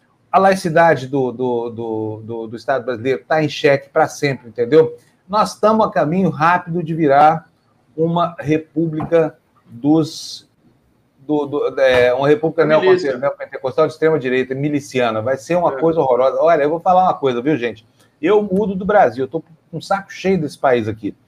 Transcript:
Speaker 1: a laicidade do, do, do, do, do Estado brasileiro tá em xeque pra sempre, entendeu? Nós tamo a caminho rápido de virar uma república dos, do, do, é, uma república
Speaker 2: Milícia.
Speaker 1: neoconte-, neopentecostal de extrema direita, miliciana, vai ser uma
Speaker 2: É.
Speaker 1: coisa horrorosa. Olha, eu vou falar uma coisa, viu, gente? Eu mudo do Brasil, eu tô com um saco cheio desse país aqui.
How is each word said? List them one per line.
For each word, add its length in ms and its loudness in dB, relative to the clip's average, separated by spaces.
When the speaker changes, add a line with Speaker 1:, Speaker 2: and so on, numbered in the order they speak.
Speaker 1:
a 60 4
laicidade 680 2
do, 260 -2
do, 380 -4
do, 540 -8
do, 220 -10
do 100 -14
Estado 280 -4
brasileiro 440 -4
tá 140 0
em 60 0
xeque 420 0
pra 180 0
sempre, 400 -6
entendeu? 480 2
Nós 320 -2
tamo 220 2
a 100 -2
caminho 380 0
rápido 520 -2
de 120 -6
virar 540 4
uma 440 -2
república 1000 -2
dos, 840 -2
do, 260 -4
do, 340 -4
é, 340 4
uma 120 -2
república 380 2
Speaker 2:
Milícia. 460 2
Speaker 1:
neoconte-, 100 -6
neopentecostal 640 -2
de 60 -4
extrema 260 0
direita, 360 -2
miliciana, 680 -2
vai 160 -2
ser 200 -4
uma 180 0
Speaker 2:
É. 20 -8
Speaker 1:
coisa 240 0
horrorosa. 400 2
Olha, 220 4
eu 80 0
vou 100 -4
falar 240 4
uma 100 2
coisa, 280 -2
viu, 140 0
gente? 300 -6
Eu 220 2
mudo 320 -2
do 100 -8
Brasil, 400 2
eu 40 -8
tô 120 -6
com 120 -20
um 80 -8
saco 320 -6
cheio 280 -2
desse 180 -8
país 300 0
aqui. 260 -8